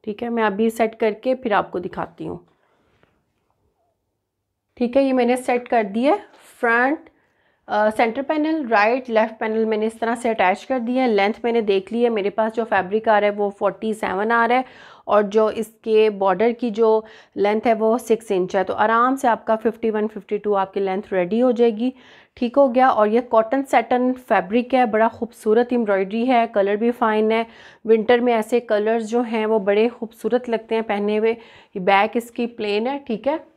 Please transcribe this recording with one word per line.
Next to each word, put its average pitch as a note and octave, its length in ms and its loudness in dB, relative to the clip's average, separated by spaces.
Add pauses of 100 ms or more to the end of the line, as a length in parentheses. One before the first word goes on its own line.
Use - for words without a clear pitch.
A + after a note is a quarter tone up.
ठीक G#3+ 200 -10
है। A#3 60 -6
मैं A#3 140 -2
अभी G#3+ 260 0
सेट - 260 -2
करके A3 400 -2
फिर B3 180 -4
आपको F#3 260 -2
दिखाती E3+ 460 -10
हूँ, F3 140 -10 (2500)
ठीक A#3+ 200 0
है। C#4 60 4
ये C4 100 0
मैंने B3 240 2
सेट B3 300 -4
कर A3+ 180 0
दिया A#3+ 300 0 (440)
फ्रंट, B3 500 0 (580)
अ, G#3+ 220 0
सेंटर A#3 320 -2
पैनल, D#4 460 -2
राइट, A3+ 420 0
लेफ्ट A3+ 300 0
पैनल A3 260 -2
मैंने G#3+ 200 -2
इस A3+ 140 -6
तरह A#3 160 -4
से A#3+ 140 -4
अटैच G3+ 340 0
कर C4 160 -4
दिया B3 240 -2
है। B3 60 2
लेंथ G#3 240 2 (120)
मैंने A#3 180 0
देख G3 280 -2
ली A#3 120 -2
है, A#3+ 60 2
मेरे G3+ 220 -2
पास A3 220 -2
जो A3+ 120 -4
फैब्रिक G#3 440 -2
आ G#3+ 100 6
रहा G#3 100 2
है G3+ 60 -4
वो G3+ 160 -2
फ़ोर्टी G3+ 420 -2
सेवन G3+ 380 -2
आ A#3 140 2
रहा B3 120 2
है - 80 -2 (420)
और G#3 200 4
जो G#3+ 240 2
इसके A3 600 0
बॉर्डर G3 420 0
की A#3 180 -4
जो A3+ 180 2 (480)
लेंथ G#3 240 0
है A#3 140 2
वो A3 240 2
सिक्स A3 320 -2
इंच F#3 240 -2
है, F#3+ 80 2
तो F#3+ 120 -4
आराम A#3 400 2
से C4+ 120 -2
आपका A3 280 0
फिफ्टी A3 340 -4
वन, G#3 180 -2
फिफ्टी G#3 300 -8
टू G#3 180 -2
आपकी F#3+ 240 -4
लेंथ F#3+ 240 -2 (100)
रेडी F#3 260 0
हो B3+ 140 4
जाएगी, A#3 400 0 (440)
ठीक A#3+ 180 -4
हो C#4 140 6
गया। B3+ 220 4
और G#3+ 160 2
ये A3+ 160 2
कॉटन A#3 420 0
सैटिन B3+ 480 0
फैब्रिक A#3 600 -2
है, B3+ 140 4
बड़ा A3 220 2
खूबसूरत A#3 640 -2
एम्ब्रॉयडरी G#3 520 -2
है, A#3+ 240 2
कलर G3+ 280 0
भी A#3 160 0
फाइन A3 380 0
है। A3+ 140 0 (400)
विंटर A3+ 360 4
में B3 120 2
ऐसे A3+ 280 0
कलर्स A3 460 0
जो A#3+ 160 -2
हैं A3 240 -4
वो A3 140 2
बड़े G3+ 280 2
खूबसूरत A#3 600 -4
लगते A3 260 -4
हैं A3 100 -2
पहने G#3 320 -2
हुए। A3+ 140 2
ये - 500 -12
बैक G3+ 360 2
इसकी A#3+ 300 -4
प्लेन G#3+ 400 -4
है, C#4 120 -6
ठीक B3+ 280 -6
है D4 160 -2 (140)